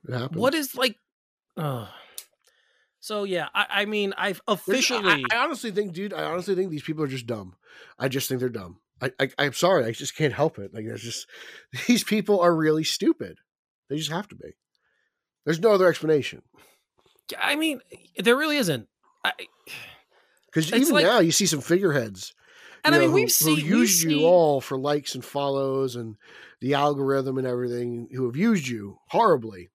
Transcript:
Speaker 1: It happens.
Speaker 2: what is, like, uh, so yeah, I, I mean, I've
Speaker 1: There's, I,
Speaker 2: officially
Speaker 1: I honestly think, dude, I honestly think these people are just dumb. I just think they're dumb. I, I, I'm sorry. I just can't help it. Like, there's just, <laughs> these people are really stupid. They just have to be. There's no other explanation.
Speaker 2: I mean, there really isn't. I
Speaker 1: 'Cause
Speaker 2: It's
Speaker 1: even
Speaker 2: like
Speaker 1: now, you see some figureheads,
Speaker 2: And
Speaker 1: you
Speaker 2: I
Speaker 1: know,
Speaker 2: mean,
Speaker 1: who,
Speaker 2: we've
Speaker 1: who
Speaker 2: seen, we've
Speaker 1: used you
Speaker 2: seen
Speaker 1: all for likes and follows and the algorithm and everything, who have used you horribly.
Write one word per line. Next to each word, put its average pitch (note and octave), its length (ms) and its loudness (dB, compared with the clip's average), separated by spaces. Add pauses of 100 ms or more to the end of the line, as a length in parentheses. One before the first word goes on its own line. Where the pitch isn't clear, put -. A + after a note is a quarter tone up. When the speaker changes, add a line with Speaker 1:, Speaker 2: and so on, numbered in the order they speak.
Speaker 1:
It B2 60 -8
happens. C3 260 -6
Speaker 2:
what B3+ 160 2
is, D4 200 -4
like, B3 200 0 (640)
uh, C3 300 -6 (1120)
so G#3 240 -6
yeah, F3 280 -4
I, - 160 0
I G3+ 160 0
mean, G#3 320 0
I've F#3 300 -2
Speaker 1:
There's, - 0 -
I, A3 60 2
Speaker 2:
officially G3+ 800 2
Speaker 1:
I A3+ 60 2
honestly B3+ 340 -2
think, G3 200 -4
dude, F#3+ 220 -8
I D#3 100 -4
honestly F3 320 -2
think F#3 160 -2
these D3 120 -8
people D#3 200 -4
are C#3+ 40 -2
just C3 200 -4
dumb. G#2 280 -6 (440)
I C3+ 80 -2
just C3 220 -4
think C3 100 -2
they're B2+ 100 0
dumb. F#2+ 300 -12 (220)
I, C3 180 -4
I, C3+ 180 0
I'm C#3 160 0
sorry. F3 320 4
I A#2 60 -2
just C3+ 240 -10
can't D3 180 0
help C#3+ 260 -2
it. G2+ 140 -12
Like, A2 120 -10
there's A2 180 -10
just, - 240 -10 (300)
<laughs> - 300 -10
these A#3+ 180 4
people G#3 340 2
are F3 160 6
really D#3 300 2
stupid. - 540 -2 (500)
They C#3+ 80 -4
just D3+ 140 -6
have F3+ 180 -6
to - 60 -20
be. - 160 -18 (920)
There's D#3+ 160 -2
no G#3+ 120 4
other F#3 160 6
explanation. D#3 560 0 (960)
Speaker 2:
I - 160 0
mean, D#4 260 -2 (340)
there A#3 220 4
really D4+ 200 0
isn't. D#3+ 300 0 (380)
I - 60 0 (1200)
Speaker 1:
'Cause D#3+ 180 0
Speaker 2:
It's - 20 -4 (100)
Speaker 1:
even D4 100 4
Speaker 2:
like - 120 6
Speaker 1:
now, A3+ 120 4
you E3 140 4
see G3 160 2
some D3 140 -2
figureheads, C#3+ 760 0 (500)
Speaker 2:
And D#4 80 4
Speaker 1:
you - 80 6
Speaker 2:
I - 0 -
Speaker 1:
know, E3+ 60 4
Speaker 2:
mean, - 20 4
Speaker 1:
who, D#3 60 2
Speaker 2:
we've G#3 80 4
Speaker 1:
who - 60 -2
Speaker 2:
seen, D#3 260 2
we've D3 100 -2
Speaker 1:
used G3 380 4
you D#3+ 80 0
Speaker 2:
seen D3+ 120 2
Speaker 1:
all D#3+ 380 6
for C3+ 160 -6
likes C#3+ 380 -2
and B2 100 -10
follows C3+ 680 -2
and A2+ 200 -10 (440)
the C3+ 160 0
algorithm C#3 640 0
and C3 80 -2
everything, A#2+ 680 -6
who B2+ 140 -4
have A#2+ 80 -6
used F#3 320 0
you G#2 400 -8
horribly. A2+ 680 0